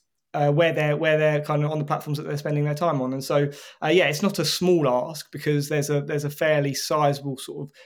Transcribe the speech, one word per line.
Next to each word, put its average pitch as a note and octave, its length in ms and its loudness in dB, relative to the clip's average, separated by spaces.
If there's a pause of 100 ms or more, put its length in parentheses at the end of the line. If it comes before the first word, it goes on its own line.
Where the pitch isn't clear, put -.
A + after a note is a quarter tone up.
(340)
uh, D3 180 2
where D#3+ 220 4
they're, D3+ 240 0
where D#3 200 2
they're D3+ 240 2
kind D3 220 -2
of D3+ 80 -2
on D#3 80 -2
the D3+ 60 -2
platforms D3 320 -4
that D#3 60 -8
they're D3+ 140 -6
spending D3 260 -2
their D3 120 -2
time D3+ 260 0
on. B2+ 120 -2
And C3+ 100 -6
so, D3 260 2 (340)
uh, - 40 -2
yeah, D#3+ 200 6
it's D3 140 -2
not G3 180 0
a D#3 60 0
small E3+ 440 2 (200)
ask D#3 220 -14
because D3 380 -2
there's D3 200 -2
a, C#3+ 120 0
there's D3 240 -4
a C#3+ 40 -2
fairly D3 440 0
sizable C#3+ 640 0
sort - 300 -12
of - 40 -20 (140)